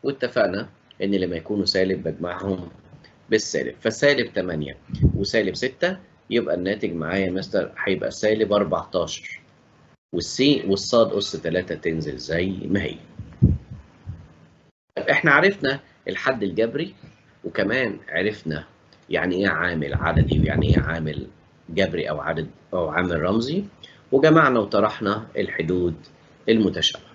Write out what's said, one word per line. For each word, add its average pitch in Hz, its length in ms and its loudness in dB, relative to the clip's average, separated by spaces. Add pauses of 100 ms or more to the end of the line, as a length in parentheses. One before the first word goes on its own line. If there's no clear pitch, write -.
واتفقنا 120 640 0 (340)
إن 98 80 0
لما 92 260 0
يكونوا 98 280 -2
سالب 92 440 0
بجمعهم 87 600 -6 (600)
بالسالب، 69 500 -2
فسالب 123 520 2
تمانية 80 440 -4 (400)
وسالب 98 380 0
ستة 170 440 -4 (320)
يبقى 110 240 0
الناتج 95 380 -2
معايا 85 340 0
يا 90 40 0
مستر 95 420 -2 (120)
هيبقى 95 260 -2
سالب 107 420 2
أربعتاشر، 90 880 -2 (760)
والس 87 280 -2 (240)
والصاد 98 460 4
أس 98 200 -2
تلاتة 85 420 -2
تنزل 78 420 -4
زي 87 360 -2 (120)
ما 95 180 0
هي. 67 140 -6 (2000)
طب - 140 -6
إحنا 151 200 2
عرفنا 143 500 4 (280)
الحد 117 340 -2
الجبري، 117 520 -2 (500)
وكمان 110 540 0 (100)
عرفنا 82 560 -4 (460)
يعني 87 260 0
إيه 98 120 2
عامل 80 460 -2
عددي 78 460 2
ويعني 76 280 2
إيه - 140 6
عامل 78 440 -4 (440)
جبري 85 400 -2
أو 76 100 -4
عدد 80 280 -4 (260)
أو 85 140 0
عامل 85 340 0
رمزي، 120 420 0 (480)
وجمعنا 143 480 6
وطرحنا 104 680 0 (100)
الحدود 87 580 -2 (540)
المتشابهة. 104 680 2